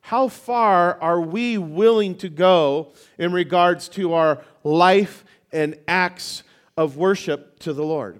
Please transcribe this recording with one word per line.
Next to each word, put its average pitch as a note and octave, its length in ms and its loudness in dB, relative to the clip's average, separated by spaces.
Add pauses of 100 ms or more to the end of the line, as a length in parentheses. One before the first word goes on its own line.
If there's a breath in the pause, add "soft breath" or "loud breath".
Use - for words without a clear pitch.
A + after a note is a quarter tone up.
How B3+ 280 -2
far G3+ 720 0
are E3+ 180 0
we G#3+ 380 -4
willing G3 580 0
to F#3 140 -12
go D#3 640 2 (240 soft breath)
in F3 140 -2
regards F3 580 0
to F3 240 -4
our D#3 280 2 (220 loud breath)
life F#3 640 2 (260 soft breath)
and D#3 340 -4
acts F3+ 560 -4 (360 soft breath)
of D3+ 180 -2
worship F3 640 -4
to D#3 160 -8
the D3+ 100 -6
Lord? B2+ 360 -8